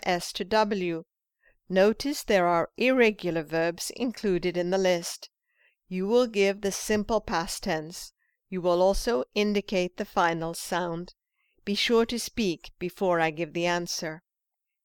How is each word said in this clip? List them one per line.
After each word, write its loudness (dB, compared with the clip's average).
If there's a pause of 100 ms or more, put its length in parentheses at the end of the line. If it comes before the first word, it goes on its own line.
S -2
to -6
W. 0 (640)
Notice 2
there 2
are 2
irregular 2
verbs -2
included -2
in 0
the 2
list. 0 (560)
You -4
will 4
give 0
the -2
simple -2
past -4
tense. -6 (380)
You -6
will 4
also 2 (100)
indicate 0
the -6
final 0
sound. -6 (480)
Be -4
sure 2
to -6
speak -4
before 0
I 2
give -6
the -2
answer. -4 (640)